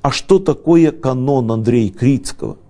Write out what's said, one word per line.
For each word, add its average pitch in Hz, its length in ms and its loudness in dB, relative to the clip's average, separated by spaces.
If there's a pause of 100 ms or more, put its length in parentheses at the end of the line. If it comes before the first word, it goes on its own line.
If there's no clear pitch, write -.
А 139 100 0
что - 280 0
такое 165 540 2
канон 131 600 -2
Андрея 113 380 0
Крицкого? - 680 -4 (140)